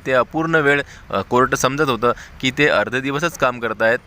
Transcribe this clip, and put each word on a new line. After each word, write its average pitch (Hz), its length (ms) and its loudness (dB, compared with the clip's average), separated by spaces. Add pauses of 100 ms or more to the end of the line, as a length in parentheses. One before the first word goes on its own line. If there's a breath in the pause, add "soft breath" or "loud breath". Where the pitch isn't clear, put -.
ते 135 60 -2
अपूर्ण 156 420 0
वेळ, 143 280 2 (280 loud breath)
अ, 98 100 -2
कोर्ट 127 340 2
समजत 139 340 -2
होतं 120 240 0 (280 loud breath)
की - 180 0
ते 147 100 4
अर्धे 104 320 0
दिवसच 143 380 -4
काम 123 220 -2
करतायत 113 460 0